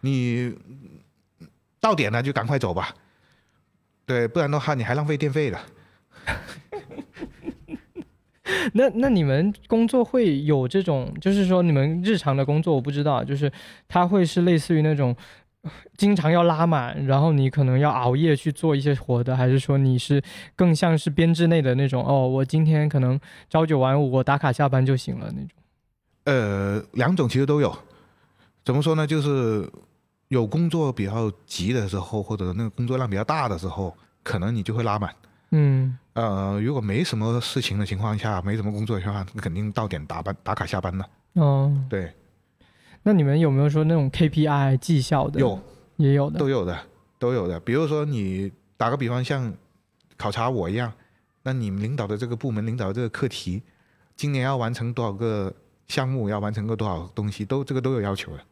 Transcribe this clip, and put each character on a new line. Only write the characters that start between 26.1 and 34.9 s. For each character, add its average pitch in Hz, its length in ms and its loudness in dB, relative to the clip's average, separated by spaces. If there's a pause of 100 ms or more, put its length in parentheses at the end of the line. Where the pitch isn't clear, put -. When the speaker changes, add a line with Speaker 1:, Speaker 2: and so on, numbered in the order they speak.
Speaker 1:
呃， 104 580 0 (100)
两 135 220 2
种 151 140 2
其 127 100 0
实 139 60 4
都 147 160 2
有。 123 160 0 (880)
怎 127 100 0
么 147 80 2
说 160 120 2
呢？ 156 120 0
就 156 160 0
是 123 480 0 (580)
有 123 180 2
工 160 220 0
作 156 240 0
比 101 140 -4
较 107 260 -2 (140)
急 95 260 -4
的 110 160 -2
时 98 100 -4
候， 101 240 -4
或 107 140 -6
者 92 160 -4
那 101 100 -4
个 113 60 -4
工 120 180 -4
作 131 120 -2
量 127 100 -2
比 98 80 -2
较 107 80 -2
大 151 240 0
的 95 100 -2
时 87 80 -8
候， 90 300 -6 (260)
可 - 160 -4
能 101 160 -2
你 110 80 -2
就 107 120 -4
会 117 80 -2
拉 107 160 0